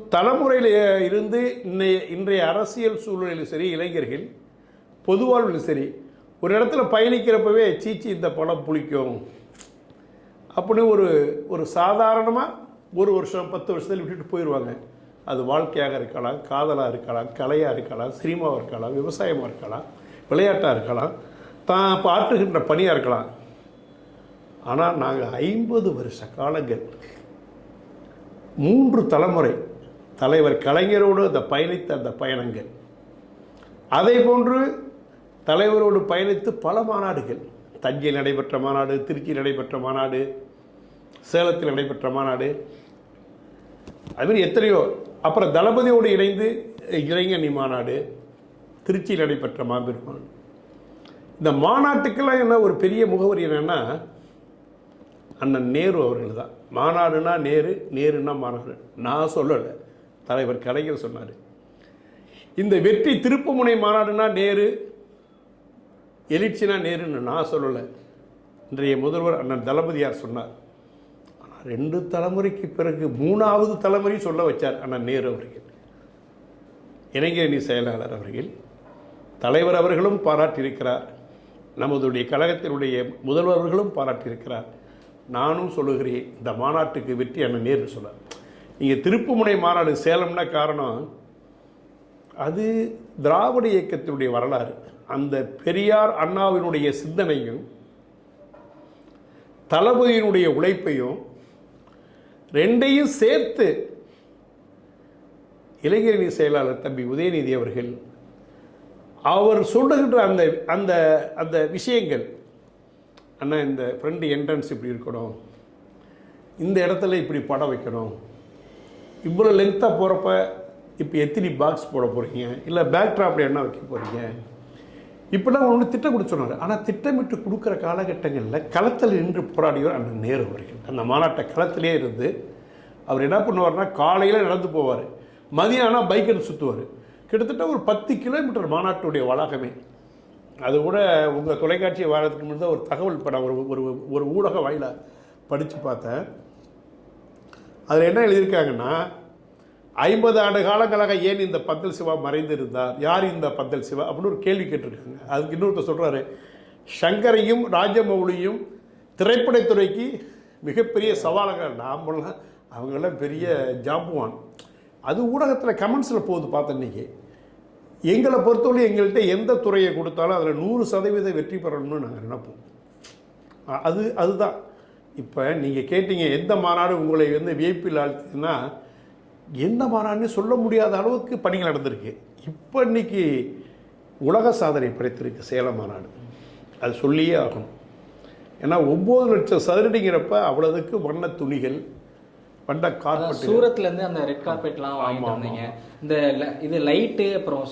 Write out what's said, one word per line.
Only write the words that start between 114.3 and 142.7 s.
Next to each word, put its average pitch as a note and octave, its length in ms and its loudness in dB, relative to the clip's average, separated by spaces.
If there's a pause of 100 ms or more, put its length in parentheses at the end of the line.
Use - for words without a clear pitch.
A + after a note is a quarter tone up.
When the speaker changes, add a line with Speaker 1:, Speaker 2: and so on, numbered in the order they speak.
Speaker 1:
இப்படி B2 220 -8
இருக்கணும், A#2 420 -10 (1200)
இந்த F3+ 280 0
இடத்துல F#3+ 260 0
இப்படி D3+ 280 -2
படம் C#3 300 -2
வைக்கணும், A2+ 400 -6 (1120)
இவ்வளோ G3 280 4
லென்த்தாக G3 420 4
போகிறப்ப F#3+ 560 2 (480)
இப்போ D3+ 200 -4
எத்தனை D3+ 320 0
பாக்ஸ் D3 420 0
போட B2+ 140 0
போறீங்க, A#2+ 600 -6
இல்லை E3+ 180 0
பேக்ட்ராப்பில் E3 640 2
என்ன C#3 160 0
வைக்க B2 360 -8
போறீங்க", A2+ 320 -8 (1000)
இப்படிலாம் B3+ 400 2
ஒண்ணு A#3+ 160 4
திட்டம் C4 240 0
கொடுத்து F#3+ 260 0
சொன்னாரு. B2 200 -4
ஆனா G3 180 -4
திட்டமிட்டு A#3+ 600 -2
கொடுக்குற G3+ 420 -4
காலகட்டங்கள்ல D#3 920 -4
களத்தில் A3+ 440 2
நின்று F3 300 0
போராடியவர் D3 520 0
அண்ணன் A2+ 260 -6
நேரு A#2+ 300 -2
அவர்கள். - 260 -14 (120)
அந்த C3 140 -6
மாநாட்டை D3 460 0
களத்திலே E3 460 -2
இருந்து B2+ 520 -4 (600)
அவர் C3+ 160 0
என்ன D3+ 160 2
பண்ணுவார்னா, F#3+ 540 0
காலையில G3 500 4
நடந்து F3+ 260 0
போவாரு, B2+ 380 0 (500)
மதியம் A#3 280 2
ஆனா A#3 180 4
பைக் F#3+ 260 2
எடுத்து E3+ 260 0
சுத்துவாரு. C3 340 -4 (400)
கிட்டத்தட்ட A3 400 -2
ஒரு D4 120 -2
பத்து G#3+ 380 -2
கிலோமீட்டர் B3 520 -4
மாநாட்டுடைய D#3+ 560 -2
வளாகமே. C3 460 -2 (920)
அது C#3 200 2
கூட E3+ 500 4
உங்க D3 220 -2
தொலைக்காட்சி F3 500 0
வாரத்துக்கு D3+ 500 0
முன்னாடி E3+ 160 -4
ஒரு - 200 -2